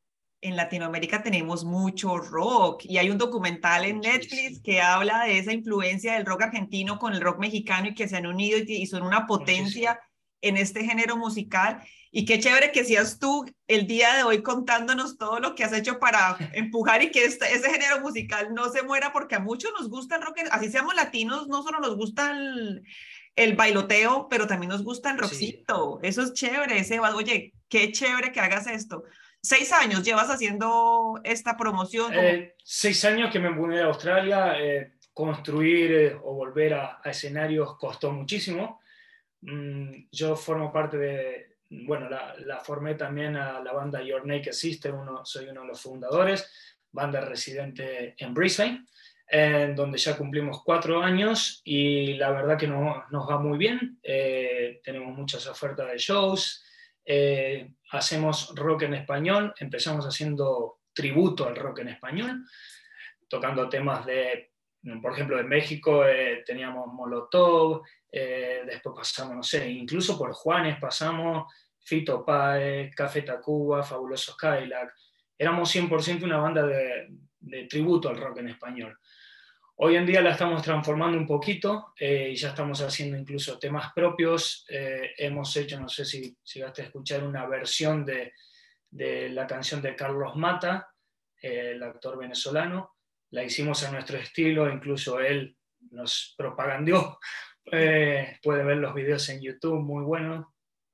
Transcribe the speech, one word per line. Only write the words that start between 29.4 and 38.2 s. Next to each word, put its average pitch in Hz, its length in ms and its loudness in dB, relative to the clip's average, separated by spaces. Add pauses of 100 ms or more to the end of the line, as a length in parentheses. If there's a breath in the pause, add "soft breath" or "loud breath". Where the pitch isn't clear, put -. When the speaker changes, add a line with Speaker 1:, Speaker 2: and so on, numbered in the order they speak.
Speaker 1:
Seis 269 300 4
años 220 300 6
llevas 220 280 4
haciendo 226 920 2
esta 226 340 -2
promoción, 220 480 0
como 185 200 2
Speaker 2:
Eh, 175 280 2 (100)
seis - 400 2
años 220 260 4
que 202 80 0
me 175 120 2
mudé 165 320 0
a 165 40 4
Australia, 180 720 2
eh, 143 360 -2 (180)
construir, 160 800 2
eh, 151 300 6
o 135 120 -6
volver 139 380 2
a, 139 320 -4
a 143 60 -6
escenarios 151 680 -2
costó 143 340 -4
muchísimo. 175 680 -4 (600 soft breath)